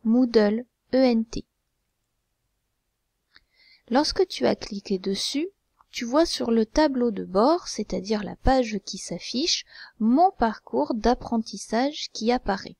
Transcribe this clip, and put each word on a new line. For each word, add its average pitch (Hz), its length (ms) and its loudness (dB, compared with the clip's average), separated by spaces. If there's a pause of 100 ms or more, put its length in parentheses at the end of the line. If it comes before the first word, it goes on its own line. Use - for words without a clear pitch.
Moodle 226 600 2 (280)
E 254 40 4
N 240 280 4
T. - 200 -12 (2500)
Lorsque 302 380 0
tu - 180 -4
as 208 100 4
cliqué 196 440 -6
dessus, 202 480 -4 (440)
tu - 140 -8
vois 285 220 2
sur 240 240 -4
le 226 140 4
tableau 262 440 2
de 190 140 -6
bord, 220 440 2
c'est-à-dire 202 560 -4
la - 120 -10
page 247 500 0
qui - 140 -12
s'affiche, - 680 -6 (340)
mon 277 320 4
parcours 240 600 -2
d'apprentissage 233 1200 -2
qui 220 180 -2
apparaît. 214 480 -4